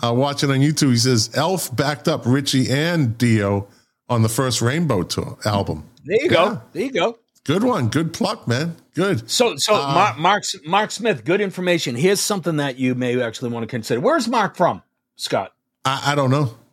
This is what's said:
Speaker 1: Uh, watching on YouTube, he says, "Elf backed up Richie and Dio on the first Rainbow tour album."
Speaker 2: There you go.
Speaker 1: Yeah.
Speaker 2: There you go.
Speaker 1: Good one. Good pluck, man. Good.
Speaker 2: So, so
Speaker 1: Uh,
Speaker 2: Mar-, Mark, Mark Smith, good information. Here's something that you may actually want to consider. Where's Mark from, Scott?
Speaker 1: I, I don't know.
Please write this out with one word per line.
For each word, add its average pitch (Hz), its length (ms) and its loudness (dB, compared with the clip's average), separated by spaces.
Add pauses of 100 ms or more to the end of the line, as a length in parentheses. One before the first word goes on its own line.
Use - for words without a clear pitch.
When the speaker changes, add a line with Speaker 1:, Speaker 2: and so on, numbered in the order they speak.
Speaker 1:
Uh, 120 120 2
watching 139 360 0
on 135 100 2
YouTube, 147 320 4
he 117 60 4
says, 117 380 2
"Elf 160 400 -2
backed 143 320 -2
up 151 180 0
Richie 131 460 2
and 147 460 0
Dio 101 500 2 (400)
on 117 140 2
the 110 80 2
first 127 320 -2
Rainbow 123 420 0
tour - 400 -8
album." 95 400 -2 (220)
Speaker 2:
There 220 180 0
you 320 60 0
go. 165 160 4
Speaker 1:
Yeah. 214 120 -2 (140)
Speaker 2:
There 180 120 -6
you 269 100 -6
go. 208 260 -2 (240)
Speaker 1:
Good 196 220 0
one. 175 240 0
Good 160 240 -2
pluck, 226 340 -4
man. 147 300 -2 (180)
Good. 139 340 -2
Speaker 2:
So, 220 280 0
so 208 180 2
Speaker 1:
Uh, 139 180 0
Speaker 2:
Mar-, 196 240 4
Mark, 190 260 2 (220)
Mark 196 260 0
Smith, 196 340 -4
good 185 160 2
information. 180 560 -2
Here's 190 240 2
something 175 340 -2
that 139 240 -2
you 127 160 0
may 123 260 0
actually 120 300 -6
want 117 120 -6
to 107 40 -6
consider. 120 320 -4
Where's 240 300 0
Mark 220 260 0
from, 135 260 0 (360)
Scott? 107 340 -4 (360)
Speaker 1:
I, 135 240 0
I 147 40 0
don't 135 140 2
know. 139 260 0 (180)